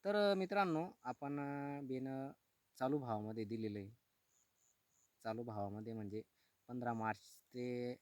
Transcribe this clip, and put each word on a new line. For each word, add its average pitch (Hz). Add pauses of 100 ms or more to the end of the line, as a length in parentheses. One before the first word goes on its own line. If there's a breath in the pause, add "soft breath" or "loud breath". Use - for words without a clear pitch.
तर, 202
अ, -
मित्रांनो, 185 (120)
आपण, 139
अ, 143
बेनं 135 (480)
चालू 135
भावामध्ये 110
दिलेलं 107
आहे. 98 (1300)
चालू 113
भावामध्ये 107
म्हणजे 107 (460 soft breath)
पंधरा 120
मार्च 110 (340)
ते 123